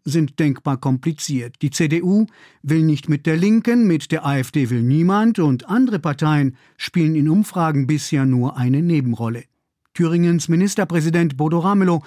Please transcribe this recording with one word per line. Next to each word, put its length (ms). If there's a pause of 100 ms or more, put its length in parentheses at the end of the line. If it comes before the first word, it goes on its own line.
sind 340
denkbar 380
kompliziert. 840
Die 80
C 200
D 120
U 260 (340)
will 200
nicht 280
mit 160
der 100
Linken, 500
mit 280
der 120
A 120
F 140
D 180
will 120
niemand 580
und 280
andere 320
Parteien 560 (220)
spielen 360
in 140
Umfragen 580
bisher 400
nur 300
eine 260
Nebenrolle. 640 (500)
Thüringens 540
Ministerpräsident 880
Bodo 240
Ramelow 480